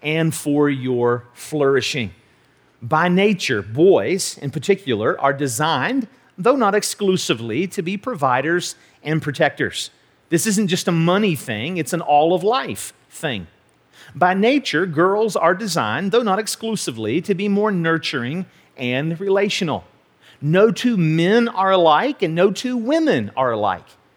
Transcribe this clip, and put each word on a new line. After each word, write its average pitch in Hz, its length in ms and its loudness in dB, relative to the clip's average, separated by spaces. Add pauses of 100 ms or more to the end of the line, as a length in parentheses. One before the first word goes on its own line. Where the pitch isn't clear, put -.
and 160 320 0
for 147 360 0
your 120 640 0
flourishing. 139 800 -2 (680)
By 156 280 2
nature, 180 520 2
boys 139 760 2
in 139 140 -8
particular 127 680 -2
are 139 140 2
designed, 147 760 -2 (300)
though 226 180 2
not 214 200 2
exclusively, 180 920 -2
to 185 140 -8
be 185 160 -6
providers 160 760 -2 (280)
and 156 180 -2
protectors. 143 680 -2 (400)
This 165 180 0
isn't 202 220 0
just - 180 -2
a 180 60 0
money 175 420 2
thing, 127 400 -6
it's 160 160 -4
an 170 80 -2
all 151 340 4
of 175 80 0
life 220 520 -4 (160)
thing. 113 380 -8 (680)
By 180 180 2
nature, 202 520 0
girls 190 500 0
are 170 180 2
designed, 165 600 -2
though 247 100 4
not 202 160 0
exclusively, 165 800 -4
to 190 160 -2
be 196 140 -4
more 202 200 2
nurturing 165 760 -2 (320)
and 135 420 -4
relational. 196 640 -2 (580)
No 180 280 4
two 233 280 0
men 170 500 2
are 190 240 0
alike, 180 500 4
and 165 140 -2
no 185 160 4
two 247 240 -6
women 240 640 0
are 127 160 0
alike. 101 340 -2 (300)